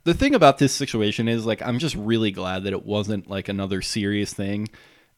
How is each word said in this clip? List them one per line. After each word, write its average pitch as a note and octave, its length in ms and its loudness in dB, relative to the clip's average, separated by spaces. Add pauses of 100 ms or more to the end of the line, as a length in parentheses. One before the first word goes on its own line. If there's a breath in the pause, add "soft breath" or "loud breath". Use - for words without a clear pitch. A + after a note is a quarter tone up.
the E3+ 100 2
thing C#4 220 2
about D3 240 8
this C#3 140 4
situation A2+ 540 -2
is, A2+ 200 0
like, A2 160 -2
I'm A#2+ 160 -2
just D#3 160 -2
really A2 340 0
glad F#2+ 360 -4
that G2 80 -2
it - 120 -6
wasn't, G#2 420 -2
like, G2 220 -6
another G2 320 -2
serious G2+ 540 -2
thing. G#2 320 -4 (500 soft breath)